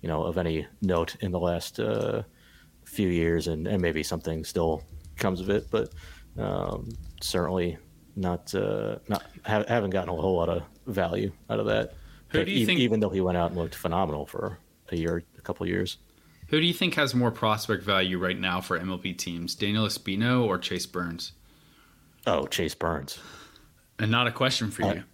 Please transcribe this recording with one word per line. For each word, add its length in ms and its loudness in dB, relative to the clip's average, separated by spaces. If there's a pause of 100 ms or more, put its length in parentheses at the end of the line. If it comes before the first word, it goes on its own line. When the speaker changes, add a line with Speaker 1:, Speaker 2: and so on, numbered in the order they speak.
Speaker 1:
you 60 -6
know, 160 0
of 140 0
any 280 0 (160)
note 380 2
in 120 -2
the 80 0
last, 400 0
uh, 440 0 (600)
few 240 0
years, 380 2
and, 200 -2
and 140 2
maybe 220 2
something 420 -4
still 380 0 (340)
comes 240 0
of 80 -4
it, 200 2
but, 200 0 (480)
um, 520 -4 (320)
certainly 560 0 (380)
not, 400 -2
uh, 420 -2 (120)
not 140 0 (220)
ha-, 220 2
haven't 220 2
gotten 200 0
a 60 -2
whole 220 2
lot 120 2
of 140 0 (220)
value 460 0 (180)
out 100 0
of 80 0
that 260 0 (360)
Speaker 2:
Who 100 2
Speaker 1:
pick, 80 0
Speaker 2:
do 60 -2
you 80 4
Speaker 1:
e-, 40 4
Speaker 2:
think 160 4
Speaker 1:
even 180 4
though 100 2
he 120 0
went 160 2
out 140 4
and 80 -2
looked 160 -2
phenomenal 520 0
for 320 -6 (300)
a 60 -4
year, 280 0 (140)
a 40 -20
couple 220 -6
of 60 -2
years. 280 -2 (520)
Speaker 2:
Who 100 4
do 80 4
you 60 2
think 220 0
has 200 2
more 160 4
prospect 520 0
value 360 2
right 200 0
now 220 0
for 160 -2
M 140 -4
L 60 -4
B 160 -6
teams, 420 -6
Daniel 320 2
Espino 580 2
or 140 2
Chase 260 -4
Burns? 480 -6 (920)
Speaker 1:
Oh, 220 2
Chase 260 -2
Burns. 460 -2 (800)
Speaker 2:
And 120 2
not 160 4
a 40 0
question 400 2
for 120 -4
Speaker 1:
Uh, 120 2
Speaker 2:
you. 80 -8 (100)